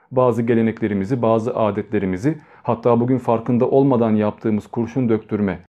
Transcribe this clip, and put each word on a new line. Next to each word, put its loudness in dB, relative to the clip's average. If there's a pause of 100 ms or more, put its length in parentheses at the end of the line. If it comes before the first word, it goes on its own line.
(120)
bazı 2
geleneklerimizi, 0
bazı 0
adetlerimizi, -2 (260)
hatta 2
bugün 2
farkında 0
olmadan 2
yaptığımız -2
kurşun -4
döktürme, -2 (180)